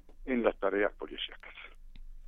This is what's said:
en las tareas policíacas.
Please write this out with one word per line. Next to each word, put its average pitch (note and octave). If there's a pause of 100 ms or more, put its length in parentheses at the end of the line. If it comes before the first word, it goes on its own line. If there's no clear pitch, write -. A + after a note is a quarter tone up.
(240)
en B2
las G#2+
tareas G2
policíacas. - (720)